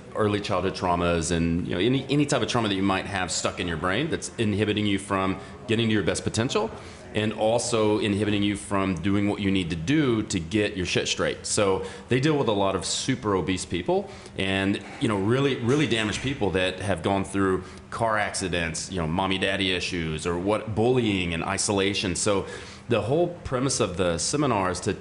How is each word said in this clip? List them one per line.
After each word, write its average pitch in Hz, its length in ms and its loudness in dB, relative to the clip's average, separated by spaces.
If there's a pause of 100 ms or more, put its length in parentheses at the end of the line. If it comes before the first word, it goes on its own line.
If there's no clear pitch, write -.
(160)
early 104 240 2
childhood 95 360 -2
traumas 85 560 0
and, 85 360 0
you - 80 -2
know, 87 60 0
any, 131 280 2
any 143 160 4
type 139 160 2
of 107 60 0
trauma 113 220 0
that 98 60 0
you 95 80 0
might 95 240 2
have 92 220 -2
stuck - 300 -2
in 90 80 -2
your 82 100 -2
brain 98 320 0
that's - 280 -4
inhibiting 107 480 2
you 98 140 2
from 95 380 0 (300)
getting 113 220 2
to 107 40 4
your 101 100 4
best 90 200 0
potential 208 480 0 (440)
and 107 180 0
also 107 640 2
inhibiting 104 460 2
you 101 120 2
from 95 380 0
doing 101 340 2
what 101 120 0
you 98 100 0
need 92 220 2
to 87 40 -2
do 117 480 2
to 101 160 -2
get 95 380 0
your 90 80 -2
shit 90 220 0
straight. 78 360 -2
So 95 400 2 (240)
they 127 120 2
deal 147 180 2
with 131 120 0
a - 40 2
lot 98 220 2
of 90 100 -4
super 123 480 -2
obese 92 320 0
people 180 460 -2 (260)
and, 95 420 0 (220)
you 131 60 0
know, 104 100 2
really, 123 400 2
really 123 300 2
damaged 107 340 0
people 127 300 -2
that 92 300 0
have 92 200 -2
gone 98 240 2
through 95 380 2 (260)
car 110 300 0
accidents, 87 720 -2
you 90 100 -2
know, 78 60 0
mommy 92 320 0
daddy 95 320 0
issues 82 560 -2
or 87 100 0
what, 101 380 0
bullying 107 580 2
and 82 100 -2
isolation. 98 720 0
So 98 300 2 (440)
the 110 120 2
whole 143 280 2 (140)
premise 131 360 -2
of 92 180 0
the 87 220 2
seminar 117 500 2
is 87 120 -2
to 101 200 0